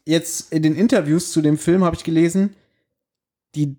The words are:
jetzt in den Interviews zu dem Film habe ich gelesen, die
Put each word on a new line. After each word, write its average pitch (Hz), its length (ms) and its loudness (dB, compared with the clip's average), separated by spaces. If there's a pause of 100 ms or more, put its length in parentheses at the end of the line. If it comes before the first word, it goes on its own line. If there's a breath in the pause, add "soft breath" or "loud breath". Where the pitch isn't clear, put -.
jetzt - 480 -4
in 160 100 0
den 156 140 2
Interviews 175 560 0
zu 160 100 0
dem 151 160 2
Film 185 260 2
habe 165 120 0
ich - 80 -18
gelesen, 170 500 0 (1000)
die 143 240 -4